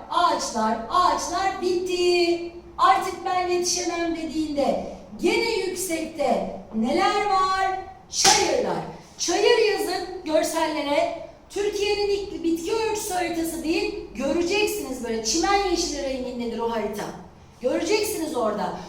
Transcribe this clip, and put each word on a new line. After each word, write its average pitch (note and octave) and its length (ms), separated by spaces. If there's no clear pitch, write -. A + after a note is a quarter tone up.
ağaçlar, A#3 680
ağaçlar F#4 720
bitti. F4 920
Artık F#4+ 480
ben F#4 220
yetişemem F4 680
dediğinde D4 840
gene A4+ 300
yüksekte D#4+ 1080
neler F#4+ 500
var? F#4+ 540
Çayırlar. - 760
Çayır G#4+ 400
yazın F#4+ 680
görsellere. D#4 1000
Türkiye'nin G4+ 600
ilk G4 340
bitki E4 300
örtüsü G#4+ 400
haritası E4 500
değil, G4 520
göreceksiniz D4 880
böyle A3+ 220
çimen G4 440
yeşili D4 340
rengindedir B3 560
o A#3 120
harita. - 320
Göreceksiniz D#4+ 720
orada. F#3+ 540